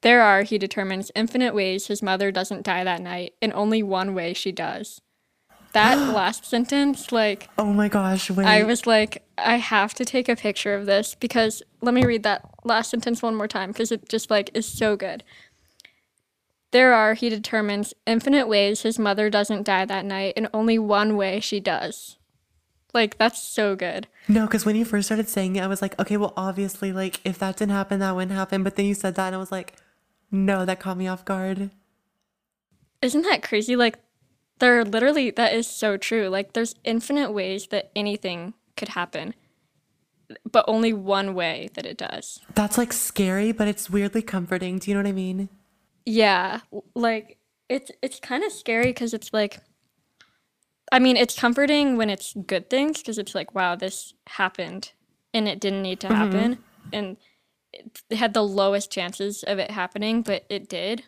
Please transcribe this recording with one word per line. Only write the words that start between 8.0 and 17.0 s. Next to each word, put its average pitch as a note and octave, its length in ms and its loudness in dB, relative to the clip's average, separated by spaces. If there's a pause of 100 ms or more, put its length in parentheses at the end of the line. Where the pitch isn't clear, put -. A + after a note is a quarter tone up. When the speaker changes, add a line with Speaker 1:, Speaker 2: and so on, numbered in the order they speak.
Speaker 2:
wait. G3 160 2
Speaker 1:
I G#3+ 160 8
was A#3 240 2
like, G#3+ 360 4 (140)
"I A#3 200 4
have A3 380 2
to B3+ 120 -4
take B3 240 -2
a A#3 60 2
picture G#3 380 -2
of G3+ 120 -4
this," G3 280 2
because, A3+ 480 0 (200)
let A#3+ 100 2
me B3+ 140 6
read A#3 160 2
that G#3 200 0 (220)
last A3+ 260 0
sentence A#3 320 -2
one A3+ 120 0
more G#3+ 140 -2
time, F#3+ 260 -6
'cause A3+ 180 -2
it - 160 -6
just, - 220 -4
like, G3+ 240 2
is A3+ 120 -2
so G#3+ 300 0
good. F#3+ 260 -8 (1500)
"There B3+ 240 8
are," A3 200 6